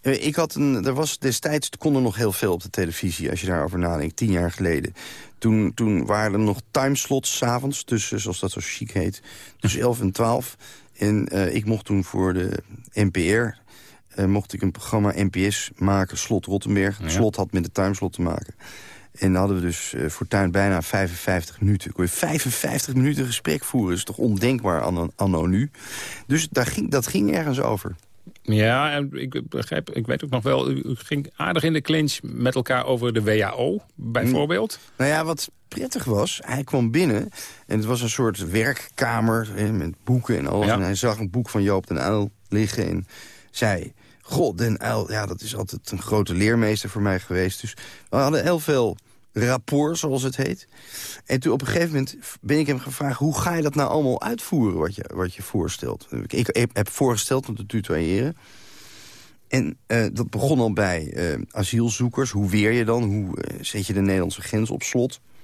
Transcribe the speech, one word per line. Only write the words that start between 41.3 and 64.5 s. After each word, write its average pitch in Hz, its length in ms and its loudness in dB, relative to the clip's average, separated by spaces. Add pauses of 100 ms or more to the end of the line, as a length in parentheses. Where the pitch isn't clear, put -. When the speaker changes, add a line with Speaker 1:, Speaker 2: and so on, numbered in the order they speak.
Speaker 1:
van 104 140 2
Joop 98 240 2
den 85 100 -2
Uyl 101 340 0 (180)
liggen 104 380 0
en 87 200 -2 (440)
zei, 101 420 -2 (280)
"Goh, 131 360 0
den 113 280 0
Uyl, 110 260 -2
ja, 107 140 -2
dat 90 160 -8
is 110 140 -10
altijd 104 360 -8
een 92 100 -6
grote 104 320 0
leermeester 107 560 2
voor 101 120 -4
mij 95 180 2
geweest." 92 420 -2
Dus - 120 -8 (360)
we - 80 0
hadden 139 260 2
heel 170 160 2
veel 127 380 2 (360)
rapport, 143 640 0
zoals 135 260 0
het 131 120 -2
heet. - 320 -4 (580)
En 135 140 0
toen 127 140 2
op - 80 0
een 123 60 -6
gegeven 170 220 2
moment 135 280 -2 (240)
ben 147 180 2
ik 151 80 2
hem 135 120 0
gevraagd, 135 380 -4
"Hoe 147 220 0
ga 175 160 0
je 165 60 0
dat 147 140 0
nou 147 140 2
allemaal 139 320 2
uitvoeren 123 580 0
wat 82 160 0
je, - 180 -10
wat 90 200 -2
je - 80 -16
voorstelt?" 80 680 -4 (200)
Ik, - 200 0
ik 117 260 2
heb 104 160 0
voorgesteld 131 600 0
om 107 60 -4
te 104 100 -10
tutoyeren. 101 720 0 (1120)
En, - 300 0 (100)
eh, 113 260 2
dat 113 160 -2
begon 139 300 2
al 110 140 4
bij, 87 400 0
eh, 76 280 -2 (100)
asielzoekers. 120 800 0
Hoe 101 180 0
weer 104 220 4
je 120 140 2
dan? 117 180 2
Hoe, 101 380 0
eh, - 200 -8
zet 101 260 -4
je 101 60 -2
de 98 80 2
Nederlandse 95 400 2
grens 107 280 0